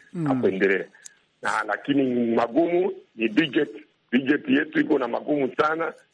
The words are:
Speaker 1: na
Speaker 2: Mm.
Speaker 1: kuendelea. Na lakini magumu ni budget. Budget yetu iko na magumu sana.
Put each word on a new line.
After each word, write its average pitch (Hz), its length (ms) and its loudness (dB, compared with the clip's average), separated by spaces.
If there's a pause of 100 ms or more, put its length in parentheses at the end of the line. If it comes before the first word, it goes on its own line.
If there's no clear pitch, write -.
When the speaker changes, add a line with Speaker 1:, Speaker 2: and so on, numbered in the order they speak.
(140)
Speaker 1:
na 151 220 -2
Speaker 2:
Mm. 127 60 0
Speaker 1:
kuendelea. 95 440 2 (580)
Na 107 80 -2 (160)
lakini 120 680 0
magumu 170 580 2 (240)
ni 113 120 -2
budget. 147 420 0 (420)
Budget 135 360 0
yetu 147 320 0
iko 147 180 2
na 123 100 -2
magumu 123 480 -2
sana. 156 360 0 (220)